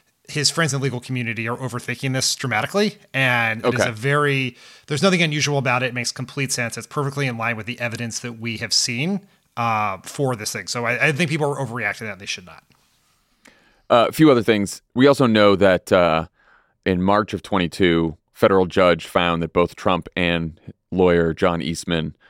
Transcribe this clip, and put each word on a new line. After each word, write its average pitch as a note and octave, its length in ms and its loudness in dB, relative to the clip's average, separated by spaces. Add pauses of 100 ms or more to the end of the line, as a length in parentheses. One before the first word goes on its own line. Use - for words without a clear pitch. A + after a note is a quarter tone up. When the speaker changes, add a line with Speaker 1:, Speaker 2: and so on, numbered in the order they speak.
(280)
Speaker 1:
his C#3+ 220 -2
friends D#3+ 240 -2
in C#3 60 -4
the C3 40 -4
legal B2 160 -4
community A#2 480 -6
are A#2+ 80 -4
overthinking B2+ 580 -6
this C3 220 -2
dramatically, C3 600 -2 (160)
and A#2+ 500 0
it B2 120 0
is A2+ 60 0
Speaker 2:
Okay. G2+ 80 2
Speaker 1:
a A#2 40 -6
very, C3+ 640 -2 (300)
there's D3 160 -2
nothing F#3 180 2
unusual D3 380 -2
about B2+ 240 0
it. - 20 -2
It A#2+ 80 -6
makes B2 180 -6
complete C3 400 -8
sense. A#2+ 280 -4
It's - 80 -14
perfectly C#3 400 -4
in A#2 100 -6
line A2+ 200 -4
with A2 100 -12
the A#2+ 120 -10
evidence A#2 420 -6
that A#2 180 -12
we A2+ 180 -8
have G#2+ 160 -8
seen, D#3 480 -2 (340)
uh, G#2+ 440 -2
for B2+ 360 -4
this G#2 160 -8
thing. G2+ 140 -10
So A#2+ 180 -6
I, A#2+ 260 0
I - 20 2
think D3+ 180 -2
people D3+ 180 -2
are C3+ 160 -4
overreacting A2 360 -6
that, A2 140 -10
and F#2 80 -18
they G2+ 40 -18
should F2+ 220 -12
not. E2 160 -20 (1300)
Speaker 2:
Uh, A#2+ 200 4
a - 20 -4
few D#3 180 4
other A#2+ 140 4
things. G#2 380 0 (120)
We C3 140 4
also C#3 200 4
know G#2 280 6
that, F#2 380 4
uh, E2 320 4 (600)
in F#2 160 0
March G2+ 320 2
of F#2 80 -6
twenty-two, E2+ 760 0 (160)
federal G2 320 4
judge F2 420 2
found F2 340 0
that E2 120 -6
both F2 240 2
Trump F2+ 360 -2
and E2+ 460 -2 (320)
lawyer F2 420 4
John E2+ 280 0
Eastman D#2+ 560 -4 (120)